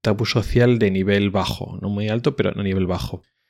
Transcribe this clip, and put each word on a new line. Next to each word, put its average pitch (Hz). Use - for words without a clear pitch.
tabú 107
social 120
de 104
nivel 101
bajo, -
no 98
muy 101
alto, 120
pero 117
a 101
nivel 95
bajo. 90